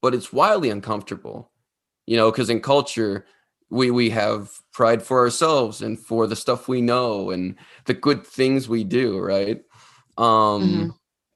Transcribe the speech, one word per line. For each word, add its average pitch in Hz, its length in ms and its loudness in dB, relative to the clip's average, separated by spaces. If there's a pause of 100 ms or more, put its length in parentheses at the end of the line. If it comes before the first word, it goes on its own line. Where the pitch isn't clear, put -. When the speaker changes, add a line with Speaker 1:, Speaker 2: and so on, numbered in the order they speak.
Speaker 1:
But 127 120 2
it's - 180 -6
wildly 170 360 2
uncomfortable, 101 840 -8 (560)
you 113 100 0
know, - 140 6
'cause 120 200 -2
in 113 100 0
culture, 117 640 -2 (460)
we, 123 200 2
we 120 200 2
have 107 400 -2 (220)
pride 117 300 2
for 127 180 0
ourselves 123 600 0
and 110 180 -6
for 113 280 -2
the 110 100 -4
stuff - 320 -4
we 127 140 0
know 117 480 -2
and 92 260 -6 (300)
the 127 80 2
good 143 320 0
things 131 420 0
we 113 160 -2
do, 110 340 -2
right? 98 440 -2 (560)
Um, 107 440 4
Speaker 2:
Mm-hmm. 92 280 0 (460)